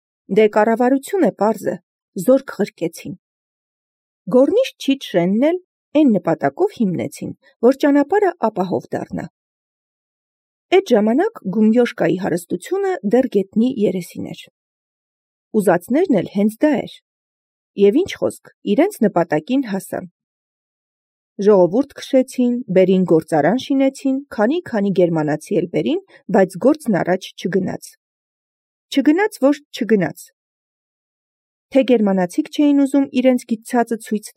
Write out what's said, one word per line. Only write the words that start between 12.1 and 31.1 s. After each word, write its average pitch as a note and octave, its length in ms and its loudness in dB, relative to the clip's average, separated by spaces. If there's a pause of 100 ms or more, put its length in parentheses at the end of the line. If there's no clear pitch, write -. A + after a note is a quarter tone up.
հարստությունը F4+ 800 -4
դեռ A#3+ 340 0
գետնի A3 360 -2 (120)
երեսին F#3 480 -6
էր։ - 120 -20 (1080)
Ուզածներն G#3+ 680 0
էլ D#3+ 100 -12
հենց G#3 320 -2
դա D4+ 160 2
էր։ - 200 -14 (760)
Եվ G3+ 200 4
ինչ F#4+ 160 -2
խոսք, - 360 -6 (200)
իրենց C#4+ 300 2
նպատակին F3+ 640 0
հասան։ G3 440 -8 (1300)
Ժողովուրդ G3 580 2
քշեցին, B3+ 560 0 (140)
բերին F#3 420 2
գործարան D#3+ 480 2
շինեցին, C4+ 640 -2 (100)
քանի-քանի B3 640 -2
գերմանացի D#3+ 640 0
էլ F3+ 160 -2
բերին, B3 300 -2 (260)
բայց F#3 320 0
գործն B3 380 0
առաջ F#3 340 -4
չգնաց։ - 560 -6 (1040)
Չգնաց, D#4 500 0
որ D4 180 2 (140)
չգնաց։ G3 540 -2 (1500)